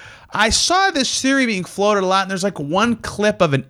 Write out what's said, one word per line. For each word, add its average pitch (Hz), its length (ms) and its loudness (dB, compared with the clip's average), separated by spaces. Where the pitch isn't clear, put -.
I 214 140 2
saw 381 400 2
this 294 320 -2
theory 269 240 2
being 196 180 -2
floated 202 400 0
a 185 40 0
lot, 190 160 2
and 190 80 -6
there's, 185 120 -4
like, 196 160 -4
one 190 360 0
clip 208 440 -2
of 160 140 4
an 135 160 -2